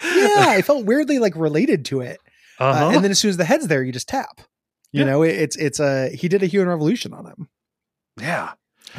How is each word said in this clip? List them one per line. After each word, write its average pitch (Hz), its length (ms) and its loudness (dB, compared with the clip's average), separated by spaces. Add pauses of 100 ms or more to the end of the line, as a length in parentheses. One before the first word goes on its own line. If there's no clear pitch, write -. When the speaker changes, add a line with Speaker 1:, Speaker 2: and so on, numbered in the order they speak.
Speaker 1:
Yeah, 392 460 4
I 196 120 2
felt 277 240 0
weirdly, 277 320 2
like, 202 180 0
related 160 500 0
to 135 160 -4
it. - 180 -12 (400)
Uh, 131 60 0
Speaker 2:
Uh-huh. 151 280 2
Speaker 1:
and 269 100 4
then 196 60 2
as 190 80 0
soon 208 120 0
as 180 80 -2
the 170 80 0
head's 285 220 0
there, 139 160 2
you 127 80 -6
just 123 160 -10
tap. - 340 -8 (500)
You 143 120 -4
Speaker 2:
Yeah. - 60 2
Speaker 1:
know, 147 140 2
it, 165 120 4
it's, 156 200 -2
it's 147 240 -4
a, 135 360 0
he 180 120 -4
did 190 160 0
a - 20 0
Human 185 240 0
Revolution 170 440 -2
on - 120 -18
him. - 240 -18 (720)
Speaker 2:
Yeah. 143 320 -6 (480)